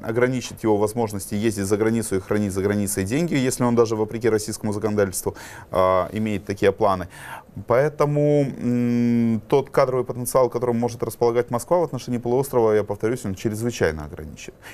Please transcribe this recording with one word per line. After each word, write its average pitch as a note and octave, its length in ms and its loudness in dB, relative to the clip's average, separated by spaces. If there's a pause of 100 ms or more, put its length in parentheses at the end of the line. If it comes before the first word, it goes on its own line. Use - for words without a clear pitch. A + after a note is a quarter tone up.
ограничит A#2+ 640 -2
его G#2+ 140 4
возможности G#2 560 -2
ездить G2+ 320 0
за G#2 100 2
границу A2 400 0
и F#2 40 0
хранить G#2 340 0
за G2 80 -2
границей G2+ 420 0
деньги, D3+ 300 -2
если B2+ 300 0
он A#2+ 100 2
даже A#2 220 4
вопреки A2 340 0
российскому G#2+ 420 -2
законодательству, G#2 640 0 (380)
а, F#2 400 2
имеет G#2+ 320 -2
такие G2 260 2
планы. F#2 380 0 (580)
Поэтому, D3 760 2
м, A#2+ 1080 0
тот C#3 220 2
кадровый B2+ 340 2
потенциал, B2 440 0
которым A#2+ 300 -2
может A#2 240 -2
располагать A#2 480 0
Москва B2 280 0
в E3+ 40 2
отношении B2+ 360 -4
полуострова, A#2+ 560 2
я G#2 100 4
повторюсь, G#2+ 400 -4
он G2 100 -4
чрезвычайно G#2 720 -2
ограничен. D2 480 -14 (220)